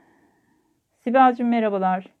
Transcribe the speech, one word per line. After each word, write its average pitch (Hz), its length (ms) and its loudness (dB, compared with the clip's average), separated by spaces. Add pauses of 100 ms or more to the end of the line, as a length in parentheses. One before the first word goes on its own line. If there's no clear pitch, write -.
(1040)
Sibel'cim 247 440 2
merhabalar. 196 580 -2 (140)